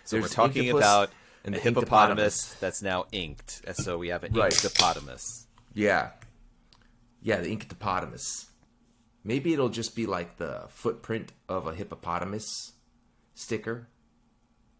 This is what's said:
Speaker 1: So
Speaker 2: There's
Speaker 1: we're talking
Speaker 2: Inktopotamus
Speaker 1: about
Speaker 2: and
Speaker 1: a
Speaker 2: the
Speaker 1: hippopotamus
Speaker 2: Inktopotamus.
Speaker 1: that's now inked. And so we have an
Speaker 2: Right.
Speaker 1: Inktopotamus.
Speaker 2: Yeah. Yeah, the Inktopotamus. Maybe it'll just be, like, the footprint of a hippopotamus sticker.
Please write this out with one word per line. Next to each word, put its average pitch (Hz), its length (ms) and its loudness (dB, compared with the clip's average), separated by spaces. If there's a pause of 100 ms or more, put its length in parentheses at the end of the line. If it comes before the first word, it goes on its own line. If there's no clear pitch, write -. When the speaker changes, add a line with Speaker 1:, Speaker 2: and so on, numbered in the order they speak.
Speaker 1:
So 110 120 -4
Speaker 2:
There's 110 140 2
Speaker 1:
we're - 40 -4
talking 127 300 4
Speaker 2:
Inktopotamus 123 140 2
Speaker 1:
about 101 320 8 (340)
Speaker 2:
and 101 100 -6
Speaker 1:
a - 40 -2
Speaker 2:
the - 60 -6
Speaker 1:
hippopotamus 113 680 6 (200)
Speaker 2:
Inktopotamus. - 60 -14
Speaker 1:
that's 92 220 -4
now 92 300 -2
inked. 82 540 -10
And 92 100 -8
so 87 220 -4
we 87 100 -4
have 87 160 -4
an 90 100 -4
Speaker 2:
Right. 104 180 4
Speaker 1:
Inktopotamus. 78 960 0 (280)
Speaker 2:
Yeah. 95 360 2 (1120)
Yeah, 104 180 0
the 87 140 -4
Inktopotamus. 92 920 -6 (800)
Maybe 139 280 0
it'll 131 160 2
just 110 260 -6
be, 113 100 -4
like, 87 300 -4
the 80 320 -8
footprint - 640 -6 (160)
of 90 180 -4
a 80 80 -6
hippopotamus 92 960 -8 (600)
sticker. 113 540 -8 (920)